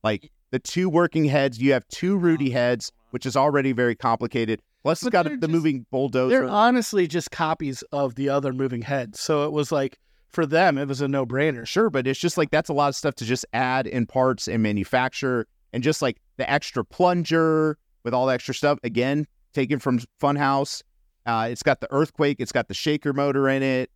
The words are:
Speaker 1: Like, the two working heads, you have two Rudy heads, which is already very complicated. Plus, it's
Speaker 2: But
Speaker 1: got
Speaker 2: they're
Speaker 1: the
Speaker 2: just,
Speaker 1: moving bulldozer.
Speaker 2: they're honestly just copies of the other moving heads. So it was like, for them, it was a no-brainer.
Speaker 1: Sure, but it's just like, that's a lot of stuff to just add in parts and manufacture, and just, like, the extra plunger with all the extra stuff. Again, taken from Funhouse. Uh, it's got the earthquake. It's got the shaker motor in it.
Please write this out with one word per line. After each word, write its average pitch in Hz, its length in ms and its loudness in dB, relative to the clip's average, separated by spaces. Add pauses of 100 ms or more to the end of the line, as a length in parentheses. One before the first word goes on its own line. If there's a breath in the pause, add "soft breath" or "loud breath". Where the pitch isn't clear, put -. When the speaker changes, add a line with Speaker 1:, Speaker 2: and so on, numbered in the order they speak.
Speaker 1:
Like, 107 280 -4 (200)
the 131 80 -2
two 180 300 -2
working 160 360 2
heads, 135 360 0
you 135 120 4
have 127 160 0
two 190 280 -2
Rudy 160 340 2
heads, 123 400 0 (200)
which 123 160 -6
is 127 100 -2
already 139 360 2
very 120 220 2
complicated. 113 640 -2 (220)
Plus, 160 160 0
it's - 60 -10
Speaker 2:
But 165 80 -2
Speaker 1:
got 180 140 4
Speaker 2:
they're 151 100 -4
Speaker 1:
the 165 100 -2
Speaker 2:
just, 156 60 0
Speaker 1:
moving 151 380 0
bulldozer. 131 400 0 (100)
Speaker 2:
they're 131 80 -2
honestly 214 580 2
just 160 240 -4
copies 156 520 -4 (100)
of 139 240 -2
the 139 120 -2
other 139 240 -2
moving 127 300 -4
heads. 127 380 -6
So 147 240 0
it 151 80 -4
was 147 180 -2
like, 139 280 -2 (300)
for 170 180 0
them, 160 320 4
it 139 100 -4
was 135 120 -4
a 143 80 -2
no-brainer. 135 580 -2
Speaker 1:
Sure, 214 240 2
but 131 160 0
it's 131 120 -2
just - 200 -2
like, 156 120 0
that's 151 180 0
a 165 40 -4
lot 143 160 2
of 139 80 -4
stuff - 200 -2
to - 80 -10
just 120 280 -2
add 127 340 -2
in 120 200 -2
parts 127 420 0
and 113 140 0
manufacture, 120 840 0 (260)
and 120 120 -4
just, 151 180 2
like, 127 180 -2 (160)
the - 140 -4
extra 135 340 -2
plunger 160 960 2 (260)
with 120 100 -2
all 127 120 2
the 131 80 2
extra 123 200 -6
stuff. 147 280 2
Again, 131 440 0 (260)
taken 139 260 0
from 127 220 0 (200)
Funhouse. 139 640 0 (440)
Uh, 117 240 0
it's 120 120 -10
got 139 180 2
the - 120 -10
earthquake. 143 480 0
It's 120 120 -6
got 117 140 0
the 95 80 -12
shaker 147 380 -2
motor 139 360 2
in 135 140 0
it. 131 340 0